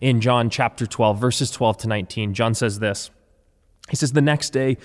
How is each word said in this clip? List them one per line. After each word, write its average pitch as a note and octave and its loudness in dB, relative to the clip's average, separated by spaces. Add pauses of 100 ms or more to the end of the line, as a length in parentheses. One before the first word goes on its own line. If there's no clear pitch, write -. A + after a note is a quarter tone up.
In B2 2
John A#2+ 2
chapter A#2+ -2
twelve, G#2+ 2
verses B2 0
twelve A2+ 0
to A2+ -6
nineteen, G#2 -4
John A2+ 0
says G#2+ -2
this. G#2 -4 (800)
He - -6
says, C3+ 0
"The C#3+ 4
next D3 0
day, C3 0